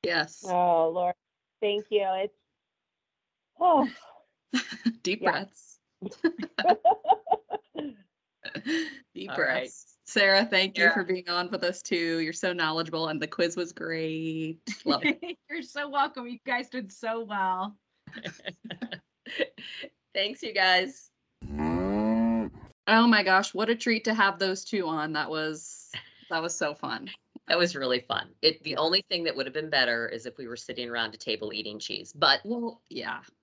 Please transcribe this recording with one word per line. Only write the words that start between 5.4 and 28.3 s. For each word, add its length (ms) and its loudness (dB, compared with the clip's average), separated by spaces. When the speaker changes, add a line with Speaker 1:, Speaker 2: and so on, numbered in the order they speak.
Speaker 1:
<laughs> 20 -14
Speaker 2:
<laughs> 200 -12
Speaker 1:
Deep 160 -10
Speaker 3:
All 60 -6
Speaker 1:
breaths. 0 -
Speaker 3:
right. 340 0
Speaker 1:
Sarah, 400 6
thank 320 2
you 80 4
Speaker 3:
Sarah. 100 8
Speaker 1:
for 100 2
being 240 -2
on 220 -2
with 120 -4
us 180 -2
too. 380 0
You're 140 -2
so 200 -2
knowledgeable, 560 -2
and 140 -4
the 40 -4
quiz 300 -2
was 160 -4
great. 840 -4
Love 200 0
it. 380 -2
Speaker 4:
<laughs> 80 -18
You're 120 -6
so 260 -8
welcome. 380 -2
You 200 -12
guys 220 -2
did 240 -8
so 300 -6
well. 540 -2
Speaker 3:
<laughs> 40 -16
Thanks, 280 -2
you 100 -6
guys. 580 2
Speaker 1:
Oh 180 8
my 160 6
gosh, 320 2
what 160 0
a 60 4
treat 280 0
to 80 0
have 260 2
those 260 -2
two 240 -2
on. 240 -2
That 180 -2
was, 600 -6
that 120 -2
was 120 -4
so 200 -2
fun. 340 -8
Speaker 3:
That 80 4
was 200 2
really 240 0
fun. 300 -4